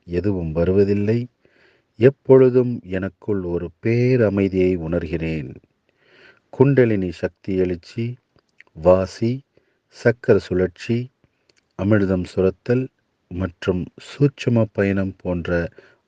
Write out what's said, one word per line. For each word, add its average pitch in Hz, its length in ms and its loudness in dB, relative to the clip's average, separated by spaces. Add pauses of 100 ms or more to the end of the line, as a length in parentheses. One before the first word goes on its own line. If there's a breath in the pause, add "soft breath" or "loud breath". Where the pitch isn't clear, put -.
எதுவும் 87 440 -4
வருவதில்லை. 101 680 0 (800 soft breath)
எப்பொழுதும் 127 720 4 (120)
எனக்குள் 95 580 -6
ஒரு 85 240 -6 (120)
பேரமைதியை 101 960 2
உணர்கிறேன். 80 760 -6 (1040 soft breath)
குண்டலினி 117 560 4
சக்தி - 460 -8
எழுச்சி, 90 500 -4 (720)
வாசி, 92 560 0 (640)
சக்கர - 420 2
சுழற்சி, 92 580 -2 (840)
அமிர்தம் 95 460 0
சுரத்தல் 120 600 -2 (460)
மற்றும் 90 500 -6 (180)
சூட்சும 120 720 -2
பயணம் 98 420 -2
போன்ற 87 540 -4 (380 soft breath)